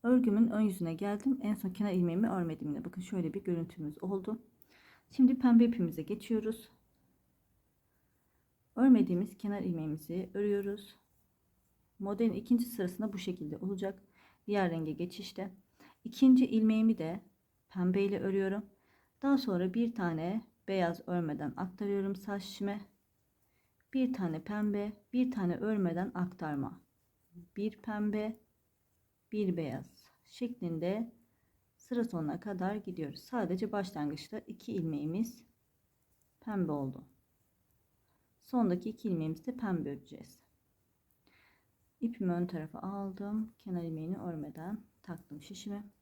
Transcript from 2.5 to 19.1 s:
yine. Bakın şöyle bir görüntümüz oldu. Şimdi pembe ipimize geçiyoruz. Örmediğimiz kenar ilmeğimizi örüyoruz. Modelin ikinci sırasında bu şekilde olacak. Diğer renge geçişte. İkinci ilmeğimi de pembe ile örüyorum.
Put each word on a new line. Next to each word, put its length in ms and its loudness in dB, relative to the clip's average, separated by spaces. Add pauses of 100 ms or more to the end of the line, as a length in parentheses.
yine. 160 -6
Bakın 160 -10
şöyle 340 -4
bir 100 -6
görüntümüz 580 -4
oldu. 360 -4 (720)
Şimdi 280 8
pembe 260 10
ipimize 380 0
geçiyoruz. 680 -2 (2000)
Örmediğimiz 640 6
kenar 220 -4
ilmeğimizi 760 -4
örüyoruz. 640 -2 (1000)
Modelin 340 0
ikinci 320 2
sırasında 480 -4
bu 60 -8
şekilde 400 -6
olacak. 440 -6 (440)
Diğer 240 2
renge 220 -4
geçişte. 580 -8 (540)
İkinci 420 8
ilmeğimi 520 4
de 220 -4 (500)
pembe 320 2
ile 180 0
örüyorum. 460 0 (560)